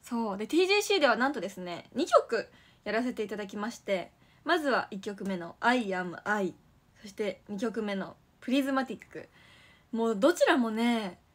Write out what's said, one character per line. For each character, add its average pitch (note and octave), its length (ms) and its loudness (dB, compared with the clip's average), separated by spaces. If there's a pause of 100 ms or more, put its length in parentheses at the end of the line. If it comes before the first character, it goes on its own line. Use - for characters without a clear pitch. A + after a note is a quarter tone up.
そ A3+ 340 -4
う。 - 20 -10
で、 G#3+ 100 -6
テ D4+ 100 2
ィ F4+ 60 6
ー F#4 40 4
ジ F#4+ 60 2
ェ G#4 60 4
ー - 20 2
シ G#4 140 0
ー F#4+ 40 2
で D4 80 6
は A#3 80 6
な B3 140 2
ん D4 40 -2
と B3+ 80 -6
で F3+ 80 -6
す F#3+ 100 -12
ね、 F3 340 -10
二 C4+ 140 0
曲 - 420 4 (340)
や G#3 80 -6
ら A3+ 120 0
せ B3 100 -4
て A3 100 -6
い G#3 40 -4
た G#3 100 -8
だ G3+ 100 -8
き G3 80 -14
ま G#3 160 -6
し - 80 -16
て、 F#3+ 320 -4 (320)
ま E4 160 2
ず C#4+ 100 0
は G#3+ 220 2
一 G3 80 -8
曲 G3+ 260 -10
目 F#3+ 120 -2
の E3+ 220 -10
「I A#3+ 300 2
Am F3+ 340 -4
I」 G3 300 0 (480)
そ G#3+ 60 -18
し G3+ 40 -16
て - 360 -6
二 G#3 100 -8
曲 A3+ 240 -4
目 G#3 140 -4
の F#3+ 200 -8 (260)
プ - 100 -4
リ C#4 120 4
ズ C4+ 80 -2
マ C4+ 140 0
テ A3+ 100 -10
ィ - 40 -20
ッ - 60 -20
ク。 - 240 -16 (640)
も A3+ 200 0
う A3+ 80 0
ど C#4+ 140 6
ち - 120 4
ら F4+ 120 4
も A#3 140 0
ね A3 480 0 (160)